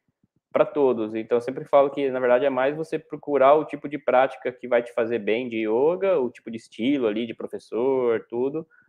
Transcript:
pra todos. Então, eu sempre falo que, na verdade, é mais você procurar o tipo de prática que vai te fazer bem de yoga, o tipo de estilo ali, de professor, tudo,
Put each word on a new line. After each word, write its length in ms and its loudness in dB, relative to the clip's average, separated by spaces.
pra 140 2
todos. 500 0
Então, 220 -2
eu 40 -2
sempre 240 -10
falo 240 4
que, 200 -4
na 100 -4
verdade, 260 2
é 40 2
mais 260 -2
você 220 -8
procurar 580 2
o 100 0
tipo 240 -10
de 80 -8
prática 540 0
que 160 -12
vai 140 4
te 120 -8
fazer 260 0
bem 300 -2
de 180 -4
yoga, 520 2
o 100 -2
tipo 200 -18
de 80 -10
estilo 500 -2
ali, 180 -2
de 80 -10
professor, 960 -4
tudo, 360 -4